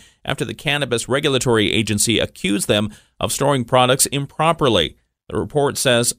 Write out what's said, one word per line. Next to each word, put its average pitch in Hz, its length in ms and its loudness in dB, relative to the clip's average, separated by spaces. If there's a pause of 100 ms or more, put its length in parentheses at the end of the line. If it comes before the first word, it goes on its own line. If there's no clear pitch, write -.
(240)
after 131 220 -6
the - 80 -8
Cannabis 135 560 -4
Regulatory 127 600 2
Agency 107 480 0
accused - 500 -2
them 107 220 0 (300)
of 90 120 -2
storing 139 340 0
products 127 400 2
improperly. 143 920 0 (320)
The 90 100 -6
report 139 380 -2
says 120 420 2